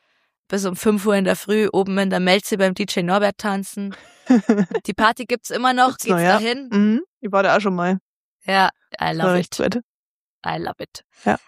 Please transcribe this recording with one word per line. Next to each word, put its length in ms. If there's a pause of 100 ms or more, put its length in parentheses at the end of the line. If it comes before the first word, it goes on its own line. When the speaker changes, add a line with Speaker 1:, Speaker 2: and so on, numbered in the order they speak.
(480)
Speaker 1:
Bis 160
um 120
fünf 280
Uhr 100
in 100
der 120
Früh 340
oben 280
in 120
der 100
Melze 360
beim 180
D 100
J 200
Norbert 340
tanzen. 560 (320)
Speaker 2:
<laughs> 600
Speaker 1:
Die 80
Party 320
gibt's 240
immer 240
noch, 140 (100)
Speaker 2:
Gibt's 60
Speaker 1:
geht's 100
Speaker 2:
noch, 60
ja. 180
Speaker 1:
dahin? 320
Speaker 2:
Mhm. 300 (200)
Ich 120
war 100
da 140
auch 40
schon 140
mal. 240 (460)
Speaker 1:
Ja, 240 (260)
I 40
Speaker 2:
Das 20
war 140
Speaker 1:
love 240
Speaker 2:
echt 220
Speaker 1:
it. 140
Speaker 2:
gut. 80 (640)
Speaker 1:
I 120
love 240
it. 220 (200)
Speaker 2:
Ja. 120 (120)